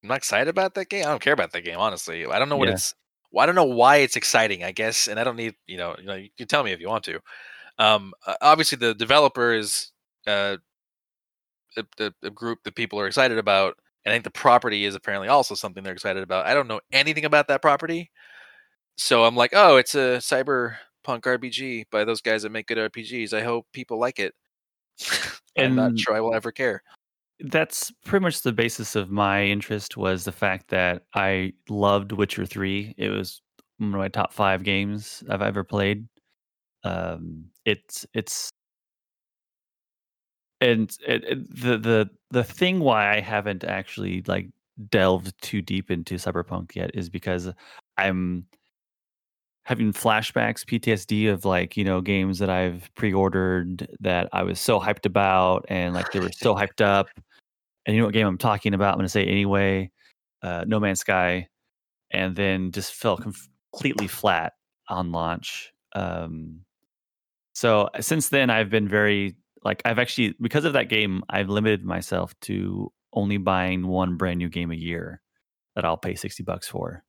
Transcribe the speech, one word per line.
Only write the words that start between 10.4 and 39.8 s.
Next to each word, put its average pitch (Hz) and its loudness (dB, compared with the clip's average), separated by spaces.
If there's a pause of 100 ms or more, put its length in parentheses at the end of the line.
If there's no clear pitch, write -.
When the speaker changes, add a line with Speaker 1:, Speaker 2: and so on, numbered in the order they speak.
Speaker 1:
a, 110 -6 (140)
a, 104 -2 (120)
a 104 -6
group 117 -8
that 104 -10
people 104 -4
are 101 -2
excited 123 2
about, 98 2 (280)
and 104 0
I - 2
think 117 0
the - -8
property 120 4
is 98 -2
apparently 98 -6
also 135 4
something 95 -10
they're 95 -8
excited 95 -4
about. 92 -2
I 117 2
don't 139 0
know 110 -6 (120)
anything 151 0
about 147 2
that 139 0
property, 165 0 (880)
so 117 6
I'm 117 6
like, 120 4
"Oh, 180 10
it's - 4
a 127 2
Cyberpunk 127 -2
R 127 2
P 123 -8
G 120 -6
by 107 2
those 113 0
guys 110 0
that 107 -6
make 110 -8
good 113 0
R 110 0
P 117 -14
Gs. 110 -8
I 107 0
hope 117 -4
people 120 -8
like 123 -2
it." 95 -4 (640)
<laughs> - -6 (180)
I'm 131 2
not 127 2
Speaker 2:
And 117 0
Speaker 1:
sure 107 0
I 110 0
will 113 -2
ever 113 -4
care. 117 -4 (580)
Speaker 2:
that's 156 -2 (140)
pretty 196 2
much 170 -2
the 123 0
basis 117 -2
of 95 -4
my 101 2
interest, 101 -4
was 95 -2
the 95 -6
fact 92 -2
that 90 0 (100)
I 95 0 (160)
loved 101 0
Witcher 98 -2
Three. 101 -6
It 104 -4
was 101 -6 (360)
one 104 -2
of 98 -2
my 95 -2
top 98 -2
five 95 2
games 101 -4
I've 101 -2
ever 101 -2
played. 104 -2 (760)
Um, 85 -8 (180)
it's, - -4
it's - -6 (2000)